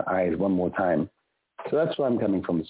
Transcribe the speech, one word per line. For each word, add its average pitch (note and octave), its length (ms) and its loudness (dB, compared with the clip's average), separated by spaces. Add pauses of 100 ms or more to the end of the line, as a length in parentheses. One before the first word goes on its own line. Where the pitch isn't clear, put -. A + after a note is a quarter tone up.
eyes F2+ 280 0
one G2 160 0
more F2+ 200 2
time. F2 380 0 (600)
So C#3 80 0
that's D#3 200 0
where C#3 100 0
I'm A#2+ 120 0
coming F#2+ 240 0
from F2 140 -2
this D#2 120 -4